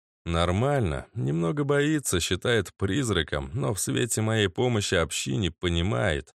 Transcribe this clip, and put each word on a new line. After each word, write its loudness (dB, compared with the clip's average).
«Нормально. 0
Немного -2
боится, 2
считает 0
призраком, -2
но -2
в -8
свете -2
моей 2
помощи 0
общине 0
понимает, -2